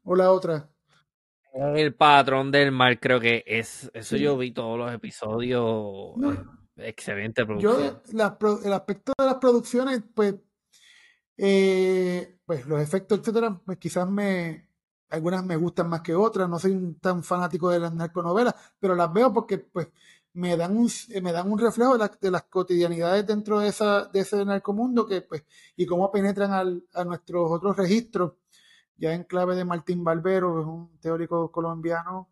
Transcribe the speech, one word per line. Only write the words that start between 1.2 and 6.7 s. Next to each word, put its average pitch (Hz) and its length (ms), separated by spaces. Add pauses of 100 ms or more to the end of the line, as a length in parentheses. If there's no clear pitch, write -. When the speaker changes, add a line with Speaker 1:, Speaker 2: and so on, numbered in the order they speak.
Speaker 2:
El 147 420
patrón 135 560
del 143 200
mal, 127 280
creo 127 200
que 117 280
es, 113 460
eso 113 240
Speaker 1:
Sí. 139 40
Speaker 2:
yo 143 160
vi 127 140
todos 117 260
los 120 160
episodios, 117 680 (540)
Speaker 1:
No. 285 140
Speaker 2:
eh, - 140 (320)